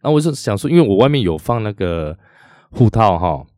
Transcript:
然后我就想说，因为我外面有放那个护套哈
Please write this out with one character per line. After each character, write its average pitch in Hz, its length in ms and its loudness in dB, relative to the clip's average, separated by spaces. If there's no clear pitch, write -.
然 143 80 -4
后 - 20 2
我 151 80 2
就 160 140 -2
想 104 240 -4
说， - 120 -6
因 170 60 2
为 165 100 4
我 98 100 2
外 123 120 6
面 143 140 0
有 82 160 -2
放 117 240 -4
那 104 100 -6
个 82 460 -6
护 113 200 2
套 104 280 2
哈 82 280 -4